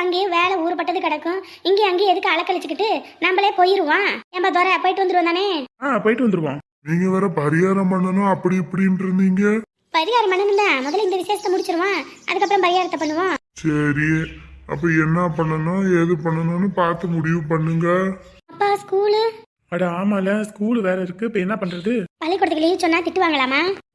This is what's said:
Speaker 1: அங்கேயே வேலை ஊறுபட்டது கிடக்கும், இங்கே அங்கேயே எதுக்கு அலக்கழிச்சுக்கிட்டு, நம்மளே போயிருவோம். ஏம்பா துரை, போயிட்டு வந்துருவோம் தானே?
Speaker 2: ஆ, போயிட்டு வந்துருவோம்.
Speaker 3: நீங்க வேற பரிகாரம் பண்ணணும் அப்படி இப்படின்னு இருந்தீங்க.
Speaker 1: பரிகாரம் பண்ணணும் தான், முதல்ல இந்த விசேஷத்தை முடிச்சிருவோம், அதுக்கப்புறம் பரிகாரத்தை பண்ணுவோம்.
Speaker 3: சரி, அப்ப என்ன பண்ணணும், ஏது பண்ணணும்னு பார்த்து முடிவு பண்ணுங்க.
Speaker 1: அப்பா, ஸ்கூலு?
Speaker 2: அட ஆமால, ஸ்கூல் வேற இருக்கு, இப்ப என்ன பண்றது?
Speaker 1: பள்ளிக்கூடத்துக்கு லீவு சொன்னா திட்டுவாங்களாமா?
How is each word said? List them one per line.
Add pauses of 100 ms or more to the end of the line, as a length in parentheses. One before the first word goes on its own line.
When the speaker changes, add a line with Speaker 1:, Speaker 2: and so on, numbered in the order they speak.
Speaker 1:
அங்கேயே
வேலை (100)
ஊறுபட்டது
கிடக்கும், (280)
இங்கே
அங்கேயே
எதுக்கு
அலக்கழிச்சுக்கிட்டு, (360)
நம்மளே (100)
போயிருவோம். (280)
ஏம்பா
துரை,
போயிட்டு
வந்துருவோம்
தானே? (360)
Speaker 2:
ஆ, (100)
போயிட்டு
வந்துருவோம். (240)
Speaker 3:
நீங்க
வேற
பரிகாரம்
பண்ணணும்
அப்படி
இப்படின்னு
இருந்தீங்க. (500)
Speaker 1:
பரிகாரம்
பண்ணணும்
தான்,
முதல்ல
இந்த
விசேஷத்தை
முடிச்சிருவோம், (260)
அதுக்கப்புறம்
பரிகாரத்தை
பண்ணுவோம். (220)
Speaker 3:
சரி, (560)
அப்ப
என்ன (120)
பண்ணணும், (140)
ஏது
பண்ணணும்னு
பார்த்து
முடிவு
பண்ணுங்க. (640)
Speaker 1:
அப்பா, (140)
ஸ்கூலு? (480)
Speaker 2:
அட
ஆமால, (180)
ஸ்கூல்
வேற
இருக்கு,
இப்ப
என்ன
பண்றது? (240)
Speaker 1:
பள்ளிக்கூடத்துக்கு
லீவு
சொன்னா
திட்டுவாங்களாமா? (340)